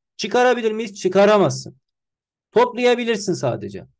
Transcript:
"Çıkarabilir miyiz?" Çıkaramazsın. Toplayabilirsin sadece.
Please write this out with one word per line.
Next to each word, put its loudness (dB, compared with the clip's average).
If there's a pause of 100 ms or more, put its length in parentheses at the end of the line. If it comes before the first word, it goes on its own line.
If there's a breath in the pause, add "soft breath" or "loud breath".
(160)
"Çıkarabilir 0
miyiz?" -10
Çıkaramazsın. 2 (760)
Toplayabilirsin 0
sadece. -6 (140)